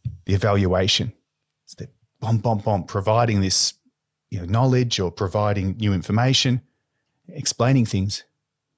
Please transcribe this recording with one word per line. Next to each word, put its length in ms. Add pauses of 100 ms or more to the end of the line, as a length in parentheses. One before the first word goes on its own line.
(260)
the 100
evaluation. 800 (520)
It's 80
the 160 (300)
bom, 180
bom, 220
bom, 240
providing 580
this, 320 (560)
you 100
know, 60
knowledge 540
or 100
providing 680
new 160
information, 680 (640)
explaining 600
things, 360 (540)